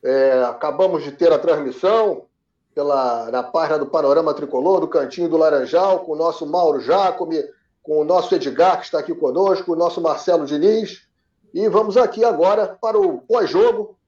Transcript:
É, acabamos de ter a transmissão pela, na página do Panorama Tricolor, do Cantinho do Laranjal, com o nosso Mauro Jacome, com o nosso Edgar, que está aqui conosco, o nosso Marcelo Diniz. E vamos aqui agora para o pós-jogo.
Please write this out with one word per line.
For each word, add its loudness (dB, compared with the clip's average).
É, 2
acabamos -2
de -12
ter 2
a 2
transmissão 0
pela, -2
na -2
página -2
do -4
Panorama 2
Tricolor, 0
do -2
Cantinho -2
do 0
Laranjal, 2
com -10
o -4
nosso -2
Mauro 0
Jacome, 0
com -2
o 0
nosso 2
Edgar, 2
que -10
está -4
aqui -6
conosco, 0
o 0
nosso -2
Marcelo 0
Diniz. -2
E -2
vamos 2
aqui 2
agora 2
para 0
o 2
pós-jogo. 0